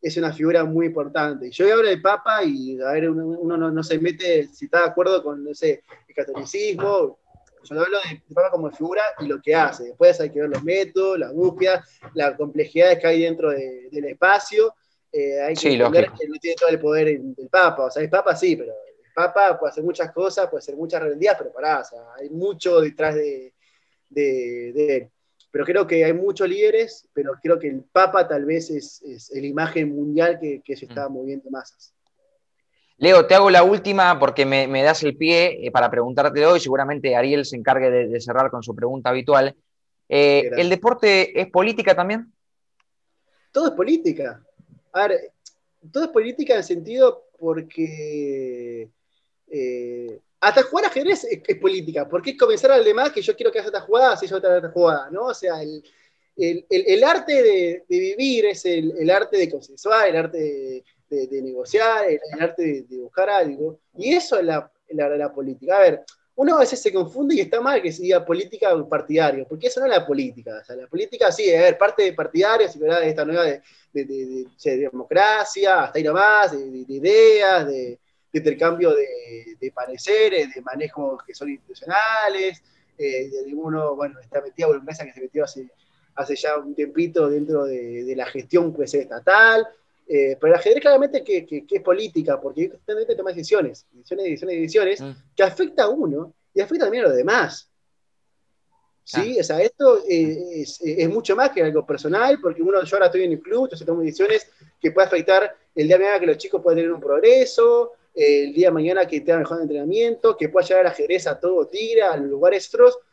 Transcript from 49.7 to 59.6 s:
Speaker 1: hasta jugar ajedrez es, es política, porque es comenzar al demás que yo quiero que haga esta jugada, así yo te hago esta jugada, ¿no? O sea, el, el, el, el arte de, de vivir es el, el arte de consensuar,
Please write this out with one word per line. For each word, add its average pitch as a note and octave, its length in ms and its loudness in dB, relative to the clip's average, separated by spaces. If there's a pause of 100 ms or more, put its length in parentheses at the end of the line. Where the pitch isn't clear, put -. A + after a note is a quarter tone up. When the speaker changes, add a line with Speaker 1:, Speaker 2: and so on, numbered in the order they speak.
Speaker 1:
hasta G#3+ 220 4
jugar F4 220 0
ajedrez F4 400 -2
es, A3 200 -6
es G#3 120 -2
política, E3 500 -2
porque F#3+ 240 -6
es C4+ 60 -10
comenzar A3+ 340 4
al B3+ 120 6
demás A3+ 280 4
que G#3+ 100 -6
yo G#3 140 -2
quiero A3+ 160 0
que A3 80 -4
haga G#3 80 -8
esta G3+ 140 -6
jugada, A#3 320 4
así G3 140 -6
yo F#3+ 120 -4
te F#3+ 80 0
hago F3+ 100 4
esta E3+ 120 -4
jugada, D#3+ 420 2
¿no? G3+ 160 -6
O B3 60 -4
sea, E3+ 280 -6
el, D3+ 220 -12 (540)
el, F3 320 -2
el, F#3+ 180 2
el G#3 160 6
arte D4+ 400 2
de, F3+ 440 2
de F3+ 120 0
vivir A3 460 -2
es G3+ 200 -4
el, E3 320 -2
el E3 120 -2
arte G3+ 280 2
de F3 120 0
consensuar, G3+ 580 0